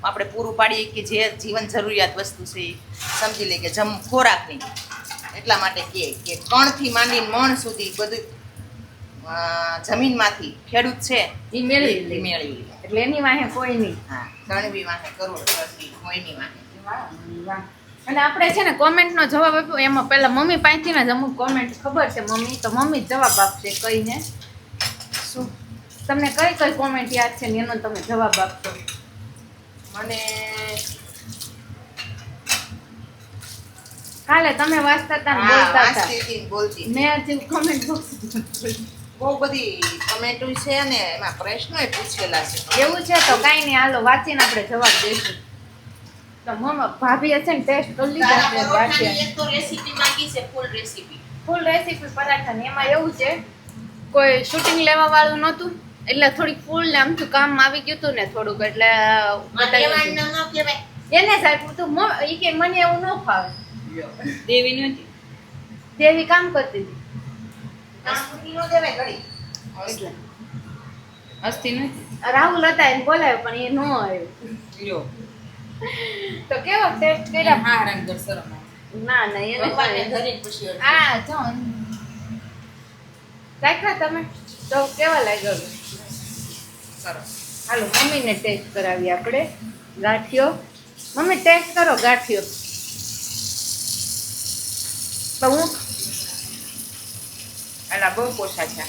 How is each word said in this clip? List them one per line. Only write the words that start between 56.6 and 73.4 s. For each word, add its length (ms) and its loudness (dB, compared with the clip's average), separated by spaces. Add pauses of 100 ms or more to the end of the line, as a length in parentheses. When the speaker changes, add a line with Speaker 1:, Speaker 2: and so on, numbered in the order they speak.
Speaker 2:
ફૂલ 240 0
ને 80 4
આમ 160 4
તો 120 -4
કામ 340 4
આવી 200 6
ગયું 180 -6
હતું 160 0
ને 120 0
થોડુંક, 340 -4
એટલે 300 4
Speaker 1:
માં 640 4
Speaker 2:
બતાવ્યું 260 4
Speaker 1:
દેવાન 380 4
Speaker 2:
હતું. 220 -2
Speaker 1:
ન 120 -4
કહેવાય. 300 -2 (300)
Speaker 2:
એને 260 6
જ 60 -2
આપ્યું 280 2
હતું. 220 -4
મ-, 340 0
ઈ 80 -4
કે 160 0
મને 280 2
એવું 200 4
ન 240 -4
ફાવે. 400 -2 (300)
Speaker 1:
લ્યો. 140 -10 (380)
Speaker 3:
દેવી 340 4
નહોતી. 260 -4 (920)
Speaker 2:
દેવી 260 8
કામ 280 4
કરતી 260 0
હતી. 180 -10 (1080)
Speaker 1:
કામ 100 -2
કરતી 380 -8
ન 80 -6
દેવાય 360 2
ઘડી. 260 -6 (720)
Speaker 2:
એટલે. 180 -8 (1300)
Speaker 3:
અસ્થિ 280 -4
નહોતી. 640 -6
Speaker 2:
રાહુલ 340 6
હતા 220 6
એને 160 2
બોલાવ્યો 320 4
પણ 180 -6